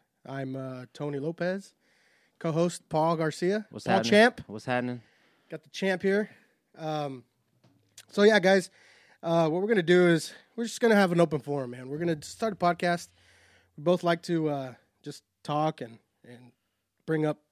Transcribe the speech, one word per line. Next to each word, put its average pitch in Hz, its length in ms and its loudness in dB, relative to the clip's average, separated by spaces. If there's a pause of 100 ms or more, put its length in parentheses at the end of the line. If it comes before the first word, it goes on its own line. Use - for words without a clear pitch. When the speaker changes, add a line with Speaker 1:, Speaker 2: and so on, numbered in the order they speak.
(260)
Speaker 1:
I'm, 135 300 -10
uh, 131 380 -12
Tony 147 260 -8
Lopez, 175 540 -6 (680)
co-host 170 480 -2
Paul 160 300 0
Garcia. 180 540 -2
Speaker 2:
What's - 140 -16
Speaker 1:
Paul - 100 0
Speaker 2:
happening? 226 160 0
Speaker 1:
Champ. 220 360 6
Speaker 2:
What's 104 180 -12
happening? 123 360 -4 (480)
Speaker 1:
Got 156 140 -14
the - 80 -20
champ 190 320 -4
here. 202 260 0 (480)
Um, 147 480 -8 (840)
so, 202 140 2
yeah, 208 160 8
guys, 190 300 4 (520)
uh, 165 280 2
what 170 120 -2
we're 202 60 -2
gonna 220 160 2
do 180 240 6
is 165 240 2 (240)
we're 233 80 -6
just 226 160 -10
gonna 226 160 4
have 196 160 4
an 170 80 2
open 160 220 2
forum, 139 300 -6
man. 127 180 -14
We're 143 80 -8
gonna 165 240 -4
start - 320 -8
a - 20 -10
podcast. 175 540 -2 (680)
We 151 80 -18
both 175 200 0
like 170 200 0
to, 160 260 -2
uh, 135 240 -8 (300)
just - 200 -16 (200)
talk 151 380 -2
and, 113 180 -14 (240)
and 120 300 -20 (520)
bring 156 200 0
up 151 160 -4 (100)